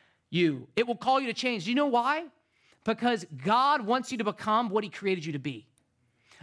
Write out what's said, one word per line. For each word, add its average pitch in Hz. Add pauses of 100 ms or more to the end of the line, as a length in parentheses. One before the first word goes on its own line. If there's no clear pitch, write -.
(300)
you. 151
It 233
will 240
call 262
you 269
to 226
change. 240
Do 196
you 247
know 294
why? 277 (580)
Because 220 (100)
God 247
wants 240
you 254
to 220
become 214
what 208
he 196
created 190
you 160
to 143
be. 123 (760)